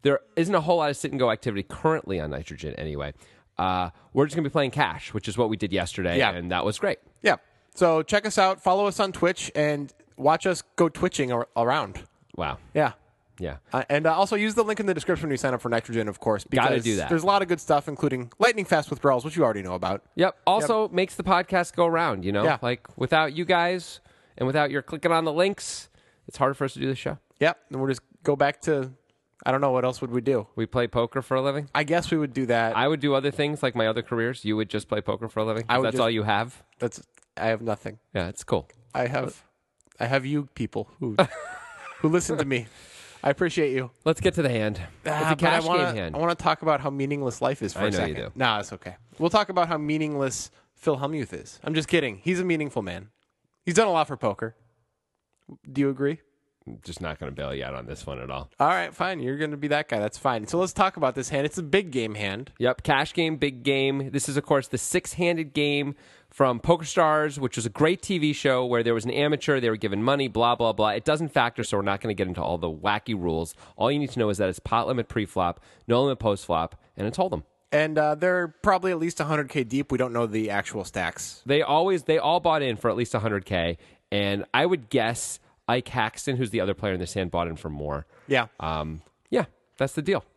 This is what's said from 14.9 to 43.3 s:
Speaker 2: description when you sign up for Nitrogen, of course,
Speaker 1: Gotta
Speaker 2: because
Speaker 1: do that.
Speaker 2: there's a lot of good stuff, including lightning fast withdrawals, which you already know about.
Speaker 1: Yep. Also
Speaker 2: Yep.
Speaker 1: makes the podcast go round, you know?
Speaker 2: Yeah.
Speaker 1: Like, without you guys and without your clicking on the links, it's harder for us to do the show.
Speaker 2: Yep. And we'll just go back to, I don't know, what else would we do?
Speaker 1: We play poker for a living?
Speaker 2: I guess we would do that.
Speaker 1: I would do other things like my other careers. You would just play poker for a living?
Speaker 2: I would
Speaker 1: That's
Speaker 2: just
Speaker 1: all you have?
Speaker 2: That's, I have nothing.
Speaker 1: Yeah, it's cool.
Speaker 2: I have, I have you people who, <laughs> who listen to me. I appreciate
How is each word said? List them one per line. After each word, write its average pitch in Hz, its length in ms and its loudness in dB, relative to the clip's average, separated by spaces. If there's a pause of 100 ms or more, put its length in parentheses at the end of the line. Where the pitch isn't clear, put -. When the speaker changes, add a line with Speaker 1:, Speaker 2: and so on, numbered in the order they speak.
Speaker 2:
description 160 340 -2
when 147 40 -2
you 131 60 0
sign 131 180 0
up 117 60 -4
for 123 80 -4
Nitrogen, 113 380 -2
of 101 120 -8
course, 104 320 0
Speaker 1:
Gotta 131 180 4
Speaker 2:
because 127 140 0
Speaker 1:
do 110 140 2
that. 82 120 -2
Speaker 2:
there's 165 140 0
a - 20 -4
lot 196 160 4
of 185 60 -2
good 170 120 0
stuff, 143 280 2
including 131 500 -4
lightning 220 280 2
fast 156 260 0
withdrawals, 135 340 2
which 151 100 -8
you 160 80 4
already 104 200 2
know 90 100 -6
about. 92 300 -4 (120)
Speaker 1:
Yep. 175 300 2
Also 220 380 4
Speaker 2:
Yep. 202 80 -4
Speaker 1:
makes 185 240 0
the 180 80 -6
podcast 180 520 2
go 170 120 4
round, 160 360 2
you 98 80 0
know? 104 120 2
Speaker 2:
Yeah. 139 180 2
Speaker 1:
Like, 123 240 -2 (120)
without 151 360 2
you 170 120 -4
guys 175 540 0 (380)
and 127 80 0
without 147 240 2
your 139 140 -2
clicking 165 280 -2
on 165 140 2
the 151 80 0
links, - 560 -2 (380)
it's - 100 -16
harder 139 160 2
for 139 120 -2
us 131 80 -6
to 139 60 -14
do 135 80 -2
the 131 80 -2
show. 143 220 -8 (220)
Speaker 2:
Yep. 165 180 2 (140)
And 135 100 -6
we'll 135 80 0
just 127 120 -2 (200)
go 143 140 2
back 143 280 0
to, 135 280 0 (520)
I - 80 0
don't 135 100 2
know, 139 100 2
what 127 140 2
else 127 160 -2
would 123 100 -6
we 123 100 0
do? 117 240 0 (100)
Speaker 1:
We 113 120 -2
play 120 200 0
poker 123 360 -2
for 131 120 -2
a 131 60 2
living? 139 320 -2
Speaker 2:
I 151 100 0
guess 165 280 0
we 160 80 2
would 139 140 -2
do 131 120 0
that. 113 320 2
Speaker 1:
I 127 100 4
would 151 120 0
do 139 160 2
other 135 160 0
things 147 320 -2
like 127 120 0
my 113 120 2
other 113 160 0
careers. 120 420 -2
You 107 120 2
would 110 120 -2
just 104 180 -4
play 107 140 -2
poker 107 280 -4
for - 100 -6
a 107 60 0
living? 110 220 -2
Speaker 2:
I 123 120 4
would 131 80 2
Speaker 1:
That's 113 80 0
Speaker 2:
just 127 60 2
Speaker 1:
all 117 100 4
you 110 120 0
have? 110 380 0 (160)
Speaker 2:
That's, - 240 -6 (340)
I 110 120 -2
have 113 160 0
nothing. 107 340 -6 (160)
Speaker 1:
Yeah, 90 140 -2
it's - 160 -12
cool. 90 260 -2 (240)
Speaker 2:
I 123 140 0
have, 131 340 -4 (580)
I 110 60 -2
have 131 220 0
you 147 260 -2
people 110 360 -6 (100)
who, 117 160 -4 (420)
<laughs> - 440 -18
who 156 80 4
listen 170 280 2
to 151 80 0
me. 120 220 -2 (560)
I 139 60 2
appreciate 139 440 2